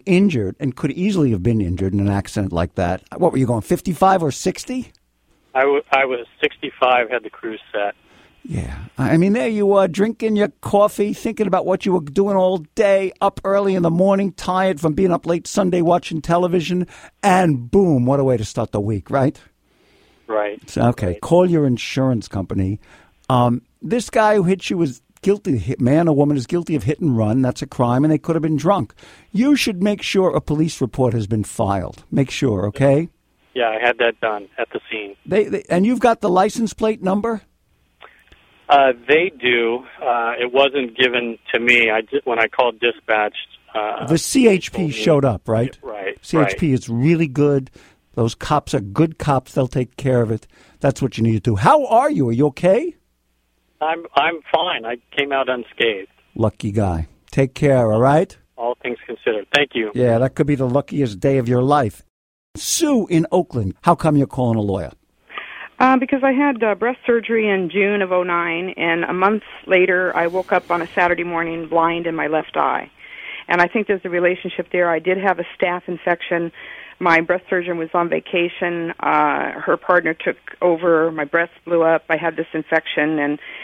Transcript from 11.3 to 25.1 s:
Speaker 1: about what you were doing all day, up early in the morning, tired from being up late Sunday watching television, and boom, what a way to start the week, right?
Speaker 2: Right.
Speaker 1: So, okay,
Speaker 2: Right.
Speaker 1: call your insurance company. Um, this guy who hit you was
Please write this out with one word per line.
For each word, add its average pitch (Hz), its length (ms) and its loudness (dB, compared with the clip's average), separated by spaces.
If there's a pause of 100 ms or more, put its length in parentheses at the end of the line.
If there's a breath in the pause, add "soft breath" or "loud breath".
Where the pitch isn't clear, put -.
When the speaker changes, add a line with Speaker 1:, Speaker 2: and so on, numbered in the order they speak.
Speaker 1:
about 180 200 0
what 185 180 -2
you 190 80 2
were 180 80 2
doing 196 360 0
all 185 220 2 (160)
day, 196 460 2
up 196 240 -2
early 196 300 2
in 180 80 0
the 165 80 2
morning, 196 420 2
tired 185 480 -2
from 156 140 0
being 185 180 2
up 170 140 -2
late 170 200 -2
Sunday 180 360 0
watching 165 400 0
television, 175 640 0 (360 loud breath)
and 156 480 2
boom, 165 360 4
what 139 140 2
a 135 40 2
way 131 120 2
to 107 80 -2
start - 280 -6
the 107 80 -2
week, 101 300 -4
right? 135 300 0 (840 soft breath)
Speaker 2:
Right. 104 320 -2 (100)
Speaker 1:
So, - 200 -2
okay, - 200 -2
Speaker 2:
Right. - 120 -6
Speaker 1:
call 180 280 4
your 156 180 2
insurance 127 600 -2
company. 95 540 -4 (480 soft breath)
Um, 123 340 2 (200)
this 208 280 -4
guy 214 260 4
who 190 80 2
hit 185 260 -2
you 190 80 -2
was 147 240 -2 (180)